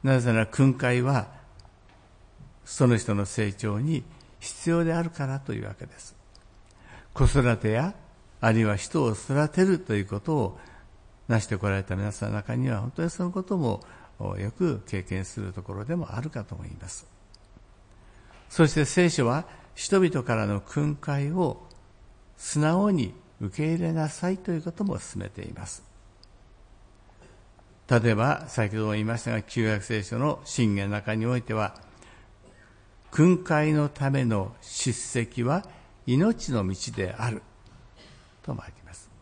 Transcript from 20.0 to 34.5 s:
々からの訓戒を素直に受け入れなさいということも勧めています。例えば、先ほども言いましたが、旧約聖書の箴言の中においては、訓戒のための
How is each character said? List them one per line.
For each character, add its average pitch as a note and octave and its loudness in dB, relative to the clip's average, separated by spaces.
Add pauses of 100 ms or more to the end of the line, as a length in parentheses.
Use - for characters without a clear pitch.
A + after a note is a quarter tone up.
々 D#3 4
か A#2+ 0
ら G#2+ 2
の G2+ 0
訓 D3+ -2
戒 C#3+ -2
を F3 -2 (680)
素 - -4
直 F3 4
に C#3 0 (260)
受 G2+ -6
け D#3 0
入 E3+ -2
れ E3 0
な D#3 0
さ F3+ -4
い F#3+ -2
と F#3 -4
い E3 -2
う D#3 -6
こ E3+ -6
と G3+ -4
も G3+ -2
勧 F#2 -6 (140)
め F#2+ -6
て F#2+ -12
い - -10
ま F#2+ -12
す。 - -14 (2000)
例 A#2 6
え G#2+ 4
ば、 A#2+ 2
先 G#2+ 0
ほ A2 -2
ど G#2+ 0
も G#2+ -2
言 G#2+ 0
い - 0
ま A#2 -2
し - -10
た A#2+ -2
が、 A2 -2
旧 A#2 -2
約 G#2+ 0
聖 G#2+ -2
書 A2+ -4
の C#3+ 0
箴 A2 2
言 G2 0
の G#2 -2
中 G#2 -4
に A2 -2
お B2 0
い A#2 -2
て G#2+ -6
は、 G#2+ -2 (1400)
訓 F3+ 6
戒 D3+ 2
の D3 2
た C#3 -2
め C3+ 2
の G#2+ 0